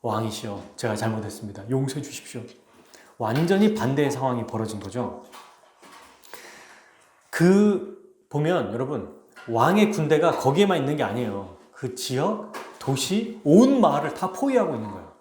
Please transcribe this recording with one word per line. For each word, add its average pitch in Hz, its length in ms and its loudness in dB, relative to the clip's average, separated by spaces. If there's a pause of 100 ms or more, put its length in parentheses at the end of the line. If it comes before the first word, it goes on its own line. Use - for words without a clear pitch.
왕이시여, 107 600 -6 (140)
제가 110 180 -4
잘못했습니다. 107 760 -6
용서해 131 320 -2
주십시오. - 400 -14 (760)
완전히 170 560 2
반대의 139 360 0
상황이 131 360 -2
벌어진 110 320 -6
거죠. 101 460 -8 (2000)
그 196 680 4 (300)
보면 147 440 -2
여러분, 127 460 -8 (300)
왕의 156 420 4
군대가 156 420 2
거기에만 175 460 2
있는 143 180 -2
게 147 60 -2
아니에요. 101 540 -4 (160)
그 - 220 -10
지역, 175 580 -4 (260)
도시, 185 680 -4
온 240 360 8
마을을 147 340 2
다 185 180 -4
포위하고 240 420 0
있는 110 160 -8
거예요. 90 300 -16